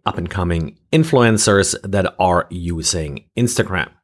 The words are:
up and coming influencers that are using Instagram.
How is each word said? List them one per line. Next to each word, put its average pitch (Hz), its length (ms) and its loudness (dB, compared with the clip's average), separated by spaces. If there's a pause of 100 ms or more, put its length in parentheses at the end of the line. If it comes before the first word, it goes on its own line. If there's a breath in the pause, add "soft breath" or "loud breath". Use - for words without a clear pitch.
up 98 120 -2
and 87 120 -4
coming 87 500 -4 (140)
influencers 117 920 4
that 98 340 -2
are 90 320 2
using 82 760 -6 (120)
Instagram. 107 520 0 (140)